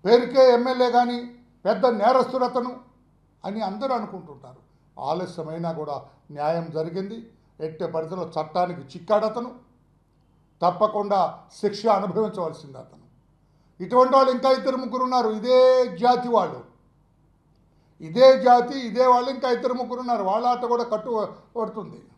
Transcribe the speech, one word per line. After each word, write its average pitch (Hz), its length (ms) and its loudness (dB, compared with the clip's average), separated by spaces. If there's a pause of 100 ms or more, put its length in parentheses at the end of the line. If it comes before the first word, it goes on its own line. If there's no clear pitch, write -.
పేరుకే 247 380 4 (120)
ఎమ్మెల్యే 247 420 0
కానీ 240 200 0 (480)
పెద్ద 196 200 0 (160)
నేరస్తుడతను 247 720 0 (760)
అని 208 120 -8 (100)
అందరూ 254 300 -6
అనుకుంటుంటారు. 160 640 -16 (480)
ఆలస్యమైనా 165 720 -8
కూడా 147 160 -8 (400)
న్యాయం 160 300 -4 (120)
జరిగింది. 185 400 -8 (480)
ఎట్టే 160 280 -8
పరిధిలో 165 300 -6 (120)
చట్టానికి 160 560 -4
చిక్కాడతను, 214 580 -4 (1120)
తప్పకుండా 202 560 0 (400)
శిక్ష 202 220 -4 (160)
అనుభవించవలసింది 175 840 -6
అతను. - 220 -20 (800)
ఇటువంటి 254 320 4
వాళ్ళు 262 180 6
ఇంకా 262 220 0
ఇద్దరు 262 260 -4
ముగ్గురు 254 240 -4
ఉన్నారు, 247 220 0 (100)
ఇదే 254 200 4 (440)
జాతి 240 320 2
వాళ్ళు, 175 240 0 (1500)
ఇదే 233 200 8 (200)
జాతి, 247 280 4 (140)
ఇదే 240 240 2
వాళ్ళు 247 220 2
ఇంకా 254 200 -4
ఇద్దరు 254 260 -2
ముగ్గురు 247 240 -8
ఉన్నారు. 233 240 -2
వాళ్ళ 226 240 -2
ఆట 240 100 -4 (100)
కూడా 233 200 0
కట్టు 214 180 -6 (460)
పడుతుంది. 208 420 -10 (180)